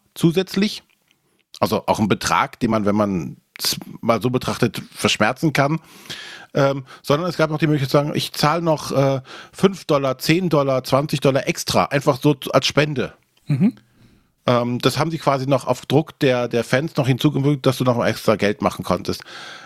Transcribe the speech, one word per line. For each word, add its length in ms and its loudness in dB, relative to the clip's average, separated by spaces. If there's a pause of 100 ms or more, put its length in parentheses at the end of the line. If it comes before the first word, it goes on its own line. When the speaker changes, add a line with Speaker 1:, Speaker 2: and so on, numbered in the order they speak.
(140)
Speaker 1:
zusätzlich, 680 0 (800)
also 260 0
auch 140 2
ein 80 2
Betrag, 520 0
den 100 0
man, 140 0
wenn 120 2
man 400 -2 (220)
es 180 -4 (240)
mal 200 0
so 100 -2
betrachtet, 520 -2 (100)
verschmerzen 600 0
kann, 280 0 (720)
ähm, 300 0 (180)
sondern 280 0
es 60 -8
gab 140 2
noch 80 -4
die 80 0
Möglichkeit 240 0
zu 60 2
sagen, 180 2
ich 180 -4
zahle 300 0
noch, 280 0
äh, 300 2 (320)
fünf 320 0
Dollar, 340 0
zehn 300 2
Dollar, 340 2
zwanzig 380 0
Dollar 260 2
extra, 380 0
einfach 360 0
so 140 4
zu, 180 -8
als 140 2
Spende. 480 -2 (320)
Speaker 2:
Mhm. 300 2 (680)
Speaker 1:
Ähm, 340 2
das 180 0
haben 120 0
sie 80 -6
quasi 280 0
noch 200 0
auf 200 -2
Druck 320 0
der, 300 2
der 160 0
Fans 320 -2
noch 100 0
hinzugefügt, 600 0
dass 120 2
du 60 -2
noch 120 2
mal 120 0
extra 280 2
Geld 260 -2
machen 220 -2
konntest. 380 -4 (440)